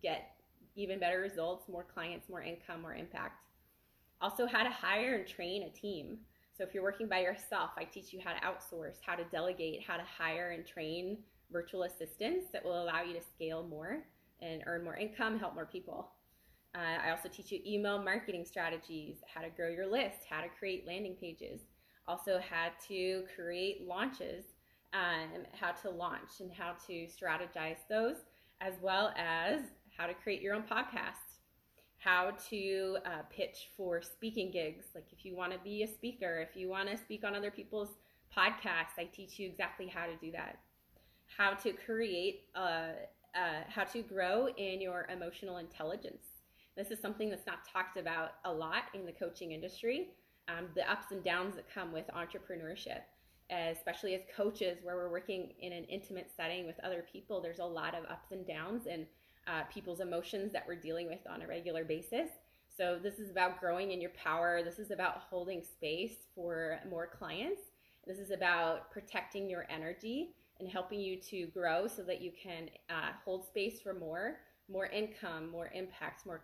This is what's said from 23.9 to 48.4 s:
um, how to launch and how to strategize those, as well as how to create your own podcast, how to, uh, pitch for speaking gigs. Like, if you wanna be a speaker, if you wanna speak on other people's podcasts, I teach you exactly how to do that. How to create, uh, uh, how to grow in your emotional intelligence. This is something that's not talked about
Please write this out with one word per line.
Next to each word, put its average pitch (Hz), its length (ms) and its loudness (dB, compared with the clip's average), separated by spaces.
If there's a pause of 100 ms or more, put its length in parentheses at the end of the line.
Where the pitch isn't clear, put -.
um, 170 600 2
how 180 180 0
to 185 200 -2
launch 170 500 -4
and 185 120 -8
how 175 200 -4 (160)
to 170 180 -4
strategize 165 720 -2 (100)
those, 226 280 4 (440)
as 190 220 0
well 190 340 6
as 170 440 4 (360)
how 170 100 0
to 175 80 -2
create - 280 0
your 196 120 2
own 220 100 0
podcast, - 720 -2 (600)
how 185 340 8 (180)
to, 190 560 2
uh, 165 240 -2
pitch - 460 -4
for 175 260 2
speaking 220 480 -2
gigs. 170 360 -2 (100)
Like, - 160 -16
if - 120 -18
you 185 120 -8
wanna 180 260 0
be 208 220 0
a - 40 4
speaker, 202 520 -2
if 165 160 -6
you 185 120 -2
wanna 196 280 0
speak 214 260 -6
on 202 140 2
other 202 160 0
people's 208 440 -4 (400)
podcasts, 185 600 4
I 175 60 -2
teach 185 340 -10
you 196 100 -2
exactly 180 380 -2
how 175 200 -2
to 165 100 -4
do 160 160 -8
that. 165 260 -6 (680)
How 196 280 6
to 202 180 2
create, 208 840 0
uh, 165 380 2 (420)
uh, 165 320 4
how 196 160 2
to 233 180 0
grow 196 460 4
in 190 320 0
your 180 280 0
emotional 180 500 -4
intelligence. 165 680 -4 (500)
This 202 140 -2
is 220 100 -2
something 214 300 0
that's 185 160 -4
not 175 180 -4
talked - 320 0
about 165 360 0 (120)